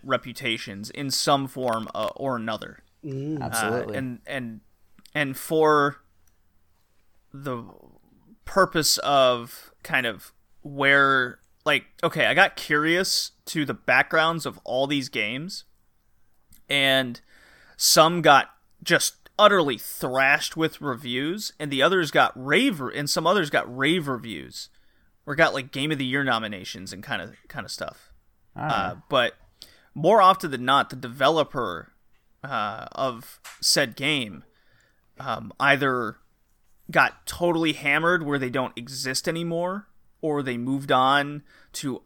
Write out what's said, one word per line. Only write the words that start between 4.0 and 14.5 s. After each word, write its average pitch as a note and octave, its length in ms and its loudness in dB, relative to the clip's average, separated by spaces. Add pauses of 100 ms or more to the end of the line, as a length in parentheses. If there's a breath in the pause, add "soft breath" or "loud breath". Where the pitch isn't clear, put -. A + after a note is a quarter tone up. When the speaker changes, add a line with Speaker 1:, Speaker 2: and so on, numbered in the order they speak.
Speaker 1:
and, A#2 340 -8 (540)
and C#3 220 -4
for D3+ 640 2 (1300)
the C3+ 300 -8 (800)
purpose F3+ 540 2
of B2+ 760 2 (100)
kind C3 240 -2
of G#2+ 280 -8 (280)
where, C#3 800 2 (260)
like, C#3+ 200 0 (180)
okay, D3+ 220 2
I A#2 80 4
got F3+ 240 4
curious D#3+ 720 0 (140)
to D#3 180 -4
the C3+ 100 -4
backgrounds D#3 720 0
of B2 200 -10